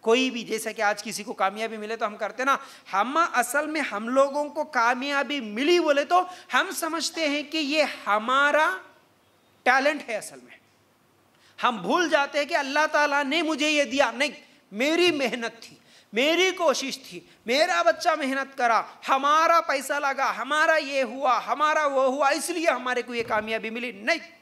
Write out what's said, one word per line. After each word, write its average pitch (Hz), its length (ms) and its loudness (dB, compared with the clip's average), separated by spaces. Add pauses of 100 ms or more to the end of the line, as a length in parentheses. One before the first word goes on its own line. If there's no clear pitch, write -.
कोई 254 260 4
भी, 226 140 -8
जैसा 214 280 -4
कि 220 120 -6
आज 208 180 0
किसी 208 220 -8
को 220 100 -10
कामयाबी 214 420 -2
मिले 214 200 -8
तो 220 100 -4
हम 208 100 -6
करते 202 280 -6
ना, 269 140 2 (300)
हम 226 280 0
असल 294 500 0
में, 311 160 -4
हम 220 280 -6
लोगों 277 400 2
को 302 160 -4
कामयाबी 277 760 0
मिली 254 400 2
बोले 294 260 2
तो 349 140 4 (300)
हम 320 240 2
समझते 320 520 -4
हैं 294 200 -2
कि 311 120 -6
ये 302 240 0 (220)
हमारा 277 640 2 (1000)
टैलेंट 269 360 4
है। 226 140 -8
असल 156 220 -10
में 120 200 -20 (1000)
हम 220 240 0
भूल 311 260 0
जाते 285 300 2
हैं 294 100 0
कि 339 80 -6
अल्लाह 294 320 2
ताला 294 360 2
ने 302 200 0
मुझे 302 240 0
ये 294 180 2
दिया, 254 260 2
नहीं, 269 200 -2 (400)
मेरी 320 400 2
मेहनत 240 480 -4
थी, - 180 -20 (340)
मेरी 330 420 2
कोशिश 269 460 0
थी, - 260 -18 (200)
मेरा 339 380 2
बच्चा 320 320 2
मेहनत 269 420 -4
करा, 233 260 2 (220)
हमारा 302 560 4
पैसा 285 380 -2
लगा, 269 320 -2
हमारा 302 440 2
ये 277 280 -2
हुआ, 254 360 0
हमारा 302 480 0
वो 269 200 2
हुआ, 269 240 2
इसलिए 330 360 -2
हमारे 247 340 -2
को 240 120 -8
ये 233 100 -4
कामयाबी 220 460 -4
मिली, 240 240 -8
नहीं। 247 260 -2 (220)